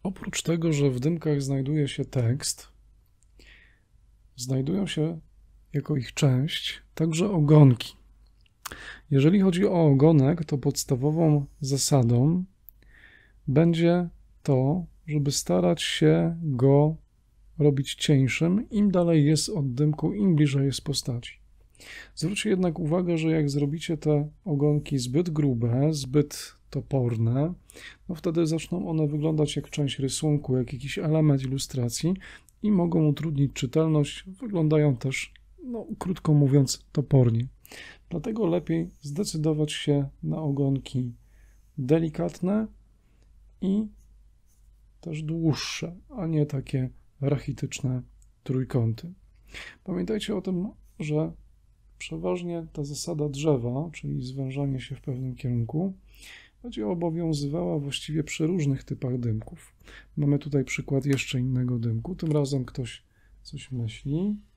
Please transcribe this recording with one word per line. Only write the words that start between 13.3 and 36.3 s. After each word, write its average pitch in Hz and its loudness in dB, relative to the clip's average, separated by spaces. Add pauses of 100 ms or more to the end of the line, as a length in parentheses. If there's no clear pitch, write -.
będzie 170 2 (340)
to, 143 2 (220)
żeby 147 0
starać 175 0
się 165 2
go 143 4 (640)
robić 143 2
cieńszym, 156 2
im 208 2
dalej 170 4
jest 151 2
od 143 -2
dymku, 151 0
im 196 4
bliżej 139 4
jest 131 -2
postaci. - -6 (760)
Zwróćcie 202 -4
jednak 180 0
uwagę, 170 0
że 160 0
jak 156 2
zrobicie 147 -2
te 151 2 (160)
ogonki 147 0
zbyt 131 0
grube, 135 2
zbyt 143 -2 (200)
toporne, 123 0 (560)
no 180 -6
wtedy 165 0
zaczną 165 -4
one 156 0
wyglądać 151 0
jak 143 -6
część 139 -2
rysunku, 143 0
jak 123 -2
jakiś 135 -8
element 156 2
ilustracji 131 -2 (500)
i 214 2
mogą 165 4
utrudnić 143 0
czytelność, 151 0
wyglądają 156 2
też, - -6 (300)
no, 233 -10 (140)
krótko 165 0